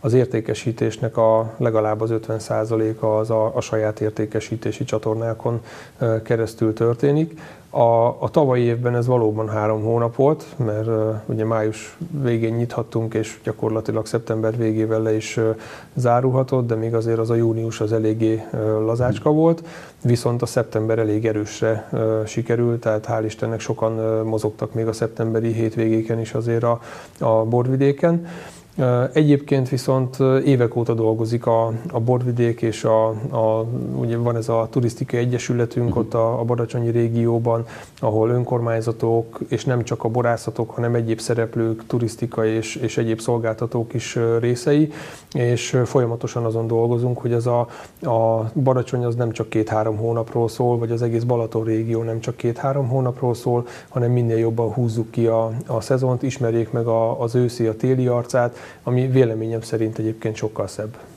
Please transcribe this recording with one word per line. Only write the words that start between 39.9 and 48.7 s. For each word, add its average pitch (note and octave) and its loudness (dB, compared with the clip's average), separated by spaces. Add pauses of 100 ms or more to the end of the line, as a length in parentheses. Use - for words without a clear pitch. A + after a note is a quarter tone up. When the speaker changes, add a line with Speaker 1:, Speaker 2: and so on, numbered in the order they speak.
Speaker 1:
a A#2 0
borászatok, A#2 -2
hanem A#2+ -2
egyéb A2+ 0
szereplők, A2+ -2
turisztikai A2+ -2
és, A2 -2
és B2 -4
egyéb A2+ 0
szolgáltatók A#2 -2
is, - -6
ö, A#2 2
részei, D3 2 (400)
és, A#2+ 0
ö, B2+ 4
folyamatosan A#2 0
azon A2+ 0
dolgozunk, A#2 2
hogy A#2+ -2
ez A#2 0
a, A#2+ 2 (420)
a A2+ 2
Badacsony B2+ 2